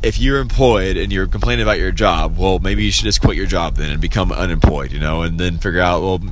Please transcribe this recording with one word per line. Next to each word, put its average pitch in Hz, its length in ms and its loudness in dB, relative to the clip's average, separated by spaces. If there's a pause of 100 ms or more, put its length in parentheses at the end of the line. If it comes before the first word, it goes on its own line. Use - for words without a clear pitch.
if 113 160 0
you're 135 220 2
employed 110 560 2
and 87 160 -2
you're 95 160 -2
complaining 117 340 0
about 107 160 2
your 92 140 -2
job, 82 460 0
well, 92 200 2
maybe 98 240 0
you 107 80 0
should - 140 0
just 104 160 0
quit 104 160 2
your 95 100 -2
job 85 300 -2
then 73 140 -2
and 73 100 -2
become 90 320 0
unemployed, 76 580 0
you 69 80 -8
know, 78 240 -2
and 82 160 -4
then 85 200 -2
figure 87 220 0
out, 87 220 2
well, 92 180 -2 (120)